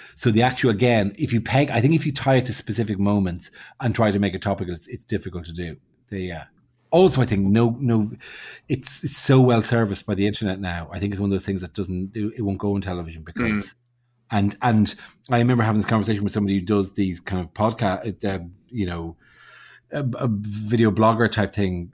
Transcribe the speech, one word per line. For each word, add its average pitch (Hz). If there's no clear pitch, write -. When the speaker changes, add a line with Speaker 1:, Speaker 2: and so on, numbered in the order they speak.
Speaker 1:
so -
the 110
actual, 127
again, 107
if -
you 113
peg, 135
I 113
think 139
if 156
you 147
tie 135
it 127
to 120
specific 107
moments 98
and 123
try 110
to 101
make 98
it 92
topical, 90
it's, 82
it's -
difficult 87
to 85
do. 82
The, 92
uh, 80
also, 165
I -
think 98
no, 117
no, 113
it's, -
it's 143
so 131
well 120
serviced 110
by 107
the 98
internet 101
now. 85
I 92
think 101
it's 98
one 101
of 98
those 92
things 98
that 90
doesn't 92
do, 107
it 123
won't 98
go 101
on 98
television 85
because, 82
Speaker 2:
Mm. 104
Speaker 1:
and, 101
and 110
I 123
remember 120
having 107
this 104
conversation 107
with 98
somebody 98
who 90
does 101
these 92
kind 92
of 85
podcast, 107
uh, 95
you 110
know, 85
a, 147
a 135
video 107
blogger 110
type 101
thing 90